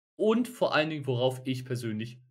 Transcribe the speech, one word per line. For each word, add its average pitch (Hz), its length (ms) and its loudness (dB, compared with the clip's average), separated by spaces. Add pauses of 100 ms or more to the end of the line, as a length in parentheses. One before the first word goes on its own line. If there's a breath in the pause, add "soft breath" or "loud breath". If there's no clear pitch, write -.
(160)
und 220 320 2
vor - 260 0
allen 156 160 2
Dingen, 147 160 -6
worauf 127 380 0
ich 127 220 -4
persönlich 113 640 -6